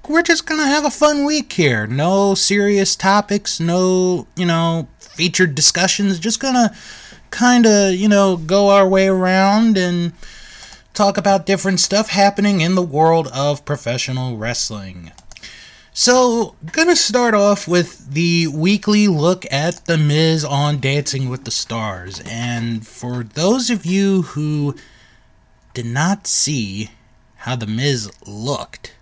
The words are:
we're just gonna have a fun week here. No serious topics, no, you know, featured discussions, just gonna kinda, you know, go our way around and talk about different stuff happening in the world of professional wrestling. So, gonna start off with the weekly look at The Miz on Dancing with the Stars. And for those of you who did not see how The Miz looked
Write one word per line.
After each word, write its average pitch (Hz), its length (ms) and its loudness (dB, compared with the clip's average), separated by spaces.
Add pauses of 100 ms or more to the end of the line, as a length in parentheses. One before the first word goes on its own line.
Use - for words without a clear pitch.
we're 330 140 2
just 330 220 0
gonna 311 220 -2
have 294 160 0
a 294 80 0
fun 294 320 2
week 294 300 -4
here. 120 340 0
No 190 480 2
serious 202 640 0
topics, 202 640 0
no, 180 720 0
you 180 100 -4
know, 165 440 -2 (100)
featured 170 560 -2
discussions, 185 640 0
just 220 220 -4
gonna 247 340 2 (560)
kinda, 220 640 4
you 208 140 0
know, 196 260 4
go 185 360 2
our 196 140 6
way 190 220 4
around 190 720 2
and 175 340 0 (800)
talk 202 220 2
about 196 300 0
different 190 340 0
stuff 208 300 0
happening 202 500 2
in 175 160 0
the 185 60 2
world 160 480 2
of 143 340 -2
professional 127 720 -4
wrestling. 98 760 -8 (840)
So, 247 580 2 (180)
gonna 330 240 4
start 240 360 0
off 202 360 2
with 175 420 -2
the 170 360 0
weekly 202 600 2
look 175 420 0
at 156 360 -4
The 165 120 0
Miz 156 460 2
on 143 380 -2
Dancing 139 480 -4
with 131 160 -10
the 110 60 -8
Stars. 98 760 -8
And 117 600 -6
for 123 380 -8
those 214 460 -2
of 208 160 -4
you 190 380 0
who 147 520 -4 (1000)
did 120 120 -10
not 160 420 -2
see 107 640 -4 (460)
how 123 180 -8
The 113 100 -8
Miz 110 460 -4 (160)
looked 113 760 -10